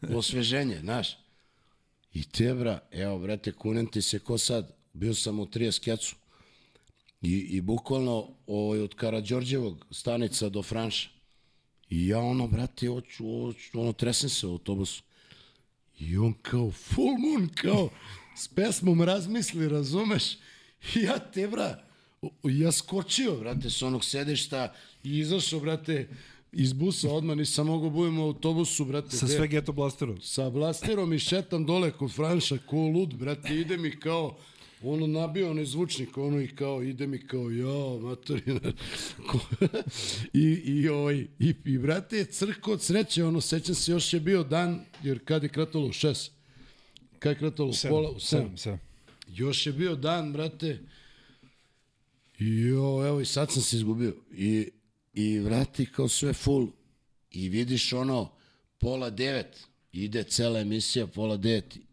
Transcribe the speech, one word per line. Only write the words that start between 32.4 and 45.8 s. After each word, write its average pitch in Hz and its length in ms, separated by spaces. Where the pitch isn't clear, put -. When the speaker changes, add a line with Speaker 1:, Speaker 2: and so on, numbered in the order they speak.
Speaker 1:
ko - 180
lud, 160 380
brate, 143 400
ide 170 220
mi 160 140
kao, 156 460
ono, 156 240
nabio 160 440
onaj 156 140
zvučnik, 135 520
ono, 143 240
i 127 60
kao, 139 360
ide 135 240
mi 135 120
kao, 123 320
„Jao, 131 480
materina.” 127 600
<laughs> - 340
Ko-, 175 540
i, 135 80
i, 143 240
ovaj, 147 260
i, - 140
i, 135 120
brate, 180 480
crko - 460
od 202 100
sreće, 175 420
ono, 165 180
sećam 165 340
se, - 160
još 170 220
je 170 60
bio 175 240
dan, 165 360
jer 135 220
kad 156 180
je 147 60
kretalo? 151 380